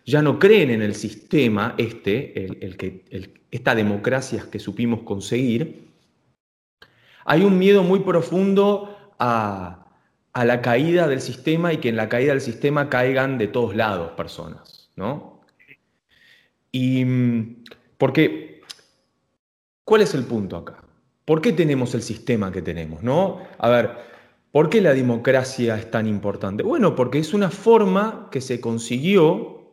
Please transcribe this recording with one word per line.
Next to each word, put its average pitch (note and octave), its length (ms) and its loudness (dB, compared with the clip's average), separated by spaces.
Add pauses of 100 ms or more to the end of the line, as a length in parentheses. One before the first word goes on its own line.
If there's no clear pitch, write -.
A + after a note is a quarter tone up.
ya D3 180 2
no C#3 160 0
creen F#3+ 320 6
en A2 100 0
el G#2 140 -2
sistema A2+ 840 -2
este, A2 680 -4
el, F#2+ 160 -10
el F2+ 160 -12
que, F#2 340 -12
el, F#2 300 -14 (100)
esta B2 240 -2
democracia A2 760 -2
que G#2+ 60 -8
supimos A2+ 440 -4
conseguir. A#2 880 -4 (1400)
Hay E3 180 4
un G3 140 4
miedo F#3+ 260 6
muy F#3+ 160 2
profundo G3 1000 0 (200)
a, G2+ 680 -4 (480)
a B2 120 0
la B2 160 2
caída D#3 460 2
del C3 140 -2
sistema D#3+ 500 -2
y D#3 60 -2
que B2 120 -4
en A2+ 60 -2
la A2 140 -2
caída B2+ 220 0
del C3+ 100 0
sistema C#3 480 -2
caigan C3 480 0
de G#2+ 100 0
todos A#2 280 -2
lados G2 360 -2
personas, - 840 -14
¿no? A#2 460 -10 (1300)
Y, B2+ 340 0
mm, A#2+ 580 -2 (340)
porque, - 640 0 (1200)
¿cuál G#3+ 160 6
es F#3 140 2
el C3 80 -2
punto G2+ 340 -6
acá? - 260 -18 (400)
¿Por D#3 160 2
qué G3+ 140 2
tenemos C#3 420 0
el A2 60 -4
sistema G#2+ 500 -4
que F#2 100 -4
tenemos, D#2+ 400 -8
no? F3 380 0 (180)
A A#2 120 0
ver, A#2+ 220 4 (600)
¿por D#3 180 4
qué A3 120 4
la D#3 120 6
democracia B2 840 0
es G#2+ 120 -12
tan A2 180 -2
importante? G2+ 560 -4
Bueno, A3+ 320 2
porque B2+ 240 0
es D#3 140 -4
una G3+ 160 0
forma G#3+ 800 2
que B2+ 120 -6
se B2 180 -4
consiguió, D#3 1040 0 (120)